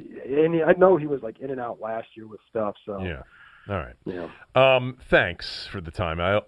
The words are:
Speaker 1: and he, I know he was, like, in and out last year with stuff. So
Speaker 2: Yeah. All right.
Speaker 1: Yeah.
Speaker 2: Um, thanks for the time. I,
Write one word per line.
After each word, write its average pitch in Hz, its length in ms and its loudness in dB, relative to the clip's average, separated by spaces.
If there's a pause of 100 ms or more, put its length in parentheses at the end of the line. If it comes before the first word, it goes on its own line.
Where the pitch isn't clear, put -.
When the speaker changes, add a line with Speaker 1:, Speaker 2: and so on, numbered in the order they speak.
(260)
Speaker 1:
and 151 300 2
he, 160 80 2
I 160 140 6
know 180 180 8
he 151 100 -2
was, 143 160 -4
like, 110 200 -12
in 135 100 -8
and 127 80 -8
out 117 220 -8
last 113 340 -6
year 110 100 -16
with 110 140 -18 (100)
stuff. 107 260 -4 (100)
So 101 160 -8
Speaker 2:
Yeah. 80 220 -6 (440)
All 101 80 -4
right. 69 200 -6 (100)
Speaker 1:
Yeah. 87 240 -8 (260)
Speaker 2:
Um, 131 460 4
thanks - 680 0
for 101 140 -10
the 80 100 -12
time. 85 300 -4
I, 98 260 2